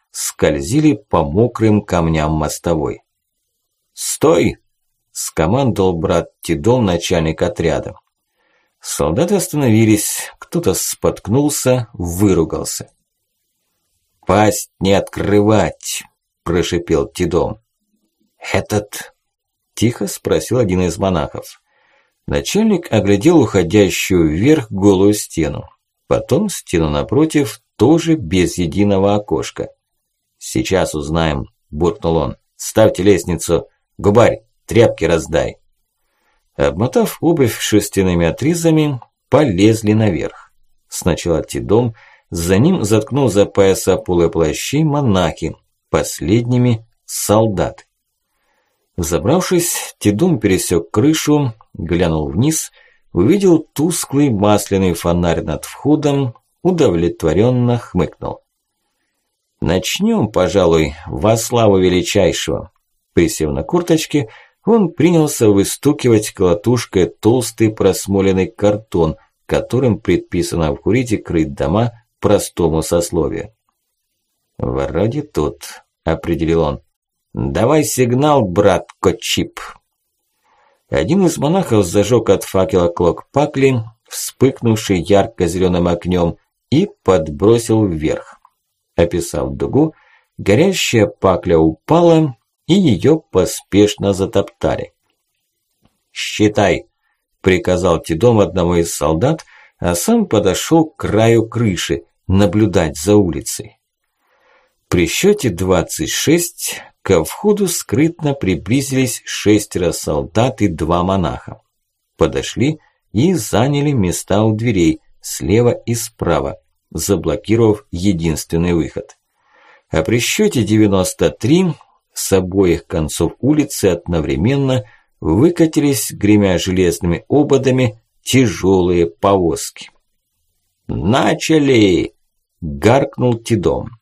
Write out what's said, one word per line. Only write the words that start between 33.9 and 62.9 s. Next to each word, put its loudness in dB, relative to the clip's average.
Губарь, 2
тряпки 2
раздай». -2
Обмотав -2
обувь 0
шерстяными 0
отрезами, 0
полезли 2
наверх. -2
Сначала -2
Тидом, -2
за 0
ним, 2
заткнув 0
за 4
пояса 2
полы 0
плащей, -2
монахи, -2
последними 0
солдаты. -2
Забравшись, -2
Тидум 0
пересёк 0
крышу, 0
глянул -2
вниз, -2
увидел 4
тусклый -2
масляный 0
фонарь -2
над -8
входом, -2
удовлетворённо 2
хмыкнул. -4
«Начнём, -2
пожалуй, 2
во 0
славу 2
величайшего». 0